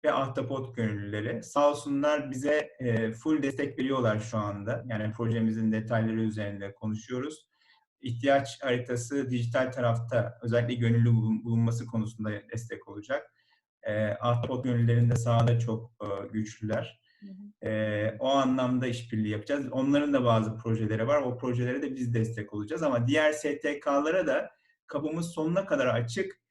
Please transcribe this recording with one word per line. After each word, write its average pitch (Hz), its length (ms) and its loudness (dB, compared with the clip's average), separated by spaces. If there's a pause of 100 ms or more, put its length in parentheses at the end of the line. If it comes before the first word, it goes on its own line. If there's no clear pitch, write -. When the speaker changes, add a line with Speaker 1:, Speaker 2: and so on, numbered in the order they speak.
Speaker 1:
ve - 80 2
Ahtapot 131 640 -4
Gönüllüleri. 104 640 -4
Sağ 147 280 4
olsunlar 143 600 0
bize, 147 480 0
e, 113 340 0
full 151 300 0
destek 139 360 -2
veriyorlar 127 420 2
şu 110 180 -4
anda. 104 480 -4
Yani 107 260 -4
projemizin 113 600 0
detayları 110 480 0
üzerinde 101 540 -4
konuşuyoruz. 123 720 -6 (540)
İhtiyaç 135 600 0
haritası 127 680 -2
dijital 127 420 0
tarafta 117 680 0
özellikle 117 320 2
gönüllü 117 360 4
bulun-, 110 340 4
bulunması 113 420 0
konusunda 107 440 -4 (220)
destek - 360 -10
olacak. 113 460 -8 (480)
E, 107 240 0
Ahtapot 120 580 -2
Gönüllülerin 120 460 4
de 117 60 4
sahada 117 420 4
çok, 113 340 -2 (100)
e, 101 240 -6
güçlüler. 110 760 -4 (200)
Speaker 2:
Hı 202 60 -18
hı. 202 420 -12
Speaker 1:
E, 107 500 0
o 131 100 0
anlamda 127 580 2
işbirliği 110 420 -2
yapacağız. 127 440 -2
Onların 143 400 2
da 127 120 4
bazı 113 320 4
projeleri 110 500 -2
var. 147 160 2
O 123 160 -4
projelere 123 440 -2
de 131 140 -6
biz 120 180 -4
destek 107 380 -2
olacağız. 107 300 -4
Ama 123 240 2
diğer 151 260 4
S 147 280 -2
T 147 200 -2
K'lara 151 460 2
da - 240 0 (360)
kapımız 160 440 -4
sonuna 170 360 0
kadar 139 200 2
açık. 123 540 -2 (100)